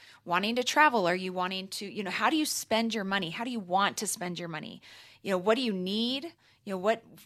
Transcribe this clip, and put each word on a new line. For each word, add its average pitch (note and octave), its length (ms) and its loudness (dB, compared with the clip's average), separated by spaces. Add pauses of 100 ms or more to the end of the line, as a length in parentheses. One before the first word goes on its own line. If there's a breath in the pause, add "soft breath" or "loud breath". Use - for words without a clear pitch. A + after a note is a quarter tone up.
(240 loud breath)
wanting F#3+ 320 0
to B3 80 0
travel? B3+ 420 6
Are F3 100 4
you F#3 160 -4
wanting F#3 360 -4
to, - 160 -10
you G3+ 200 -8
know, F#3 60 -6
how A3 200 2
do D#4+ 60 0
you D4+ 100 2
spend A3 480 0
your G#3 100 -2
money? F#3+ 260 0
How A#3 140 -6
do C4 60 -6
you A#3 100 -4
want F#3 380 0
to G#3+ 80 -4
spend F3+ 320 -6
your F3 100 -8
money? D3+ 320 -10 (420 loud breath)
You G3 100 -2
know, F#3 60 2
what G#3+ 180 4
do C4+ 60 -2
you A3 120 0
need? A#3 580 -2 (320 soft breath)
You G3+ 100 -6
know, F#3 40 -4
what A3 240 0 (240)